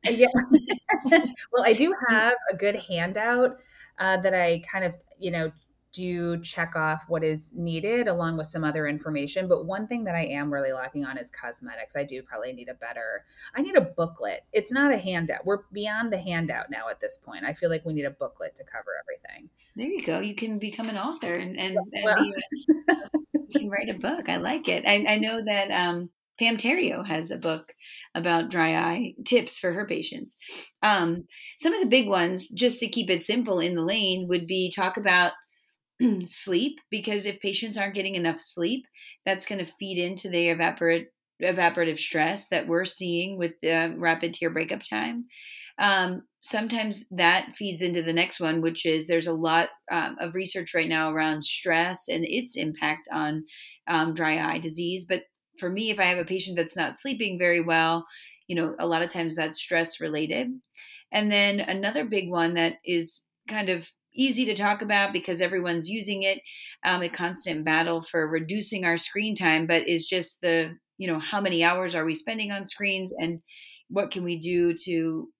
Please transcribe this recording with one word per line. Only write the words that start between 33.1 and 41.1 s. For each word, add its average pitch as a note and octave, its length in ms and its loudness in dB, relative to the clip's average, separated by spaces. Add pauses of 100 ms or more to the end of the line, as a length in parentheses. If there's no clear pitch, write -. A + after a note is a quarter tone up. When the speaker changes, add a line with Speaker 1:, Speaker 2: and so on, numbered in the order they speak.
Speaker 2:
simple A3 360 2
in F3 140 0
the E3 80 0
lane, F#3 460 0
would F3 180 0
be F#3 260 0
talk F#3+ 260 -2
about F3+ 340 4 (680)
<clears throat> G#3 260 2
sleep, G3 540 0 (120)
because G#3 340 -2
if F#3+ 140 -6
patients G#3 380 -4
aren't G3 180 -2
getting G3 200 -4
enough E3 240 0
sleep, G3+ 460 -2 (400)
that's F#3+ 200 0
gonna G3 200 -6
feed F#3+ 320 -8
into F3+ 320 -4
the E3+ 200 2
evaporate-, E3+ 580 2 (340)